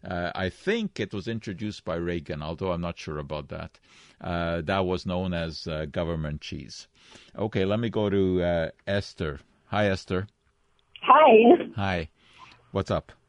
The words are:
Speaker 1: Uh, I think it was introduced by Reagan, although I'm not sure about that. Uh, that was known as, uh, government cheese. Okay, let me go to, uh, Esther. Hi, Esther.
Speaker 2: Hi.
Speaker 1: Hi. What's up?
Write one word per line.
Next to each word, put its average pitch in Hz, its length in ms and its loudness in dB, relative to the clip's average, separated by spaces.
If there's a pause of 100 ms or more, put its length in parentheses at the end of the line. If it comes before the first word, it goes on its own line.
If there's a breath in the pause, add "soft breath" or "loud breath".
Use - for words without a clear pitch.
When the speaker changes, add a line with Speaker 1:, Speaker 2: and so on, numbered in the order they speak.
Speaker 1:
Uh, 87 280 -4
I 92 160 -2
think 214 500 -4
it 107 140 -4
was 95 120 -6
introduced 107 600 -8
by 85 100 -2
Reagan, 85 460 -4
although 85 300 -4
I'm 85 100 -4
not 85 160 -6
sure 76 200 -8
about 76 300 -8
that. 80 300 -12 (420 soft breath)
Uh, 85 400 -2
that 95 240 0
was 90 220 -2
known 92 260 -2
as, 82 340 -6
uh, 78 200 -6
government 78 560 -4
cheese. - 440 -14 (500 soft breath)
Okay, 104 280 0
let 104 160 2
me 117 80 0
go 104 220 2
to, 92 320 4
uh, 85 280 2 (160)
Esther. 92 540 -4 (280)
Hi, 104 200 2
Esther. 95 400 -2 (720)
Speaker 2:
Hi. 254 760 8
Speaker 1:
Hi. 92 320 -2 (640 soft breath)
What's 95 180 -2
up? 85 200 -2 (180)